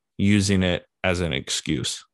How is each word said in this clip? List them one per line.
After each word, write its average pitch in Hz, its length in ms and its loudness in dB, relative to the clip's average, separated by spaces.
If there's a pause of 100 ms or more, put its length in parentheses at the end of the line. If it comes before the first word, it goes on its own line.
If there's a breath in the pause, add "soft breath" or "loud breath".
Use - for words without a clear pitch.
(180)
using 98 440 4
it 90 220 0 (200)
as 90 160 0
an 82 120 -2
excuse. - 800 -6